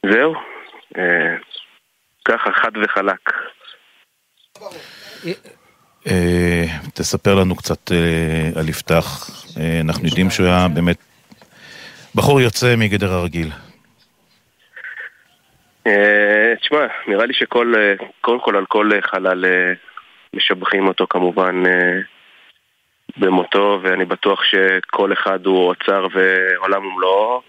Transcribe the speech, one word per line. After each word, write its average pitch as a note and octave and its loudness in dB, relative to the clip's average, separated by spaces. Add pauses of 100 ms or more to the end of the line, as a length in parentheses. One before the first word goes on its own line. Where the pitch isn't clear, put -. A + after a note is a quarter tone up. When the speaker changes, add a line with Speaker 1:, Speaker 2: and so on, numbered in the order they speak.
(100)
Speaker 1:
זהו, C#3 4 (640)
אה, E2+ 0 (880)
ככה, A#2 0
חד - 0 (140)
וחלק. G2 -2 (2750)
Speaker 2:
אה, F2 2 (300)
תספר - 0
לנו F#2 4
קצת, - -6
אה, E2 0
על D#2 -2
יפתח. - -2 (300)
אה, E2 -2
אנחנו D#2+ -2
יודעים F2+ 2
שהוא F#2 0
היה F2+ 4
באמת F2 0 (1160)
בחור C3 4
יוצא B2 2
מגדר G2+ 0
הרגיל. E2+ -4 (2500)
Speaker 1:
אה, G#2 4
תשמע, D3 0 (200)
נראה G#2+ 0
לי B2+ -6
שכל, A#2+ 0
אה, G#2 4 (260)
קודם A#2+ 0
כל G#2 0
על F#2+ 0
כל, G#2+ 2
אה, G2+ 2
חלל, F#2 -2
אה, F2+ 2 (600)
משבחים F#2+ 0
אותו F#2 0
כמובן, F#2 0
אה, F2+ 2 (1160)
במותו, G2 0
ואני F#2 0
בטוח F#2+ -2
שכל F#2+ 0
אחד F#2+ -4
הוא F#2 4
אוצר F#2+ -2
ועולם F#2 0
ומלואו. G2 0